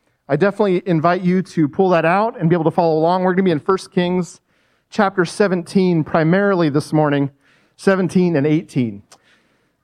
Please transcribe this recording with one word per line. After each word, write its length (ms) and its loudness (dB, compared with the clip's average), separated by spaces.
I 80 -2
definitely 500 0
invite 360 0
you 180 0
to 280 -2
pull 220 0
that 140 2
out 340 0
and 120 0
be 40 2
able 100 0
to 60 2
follow 280 0
along. 240 0
We're 100 0
gonna 120 0
be 80 2
in 80 -2
First 320 -4
Kings 480 -2
chapter 340 0
seventeen 800 0
primarily 680 0
this 240 -4
morning, 380 0
seventeen 580 0
and 100 0
eighteen. 600 -4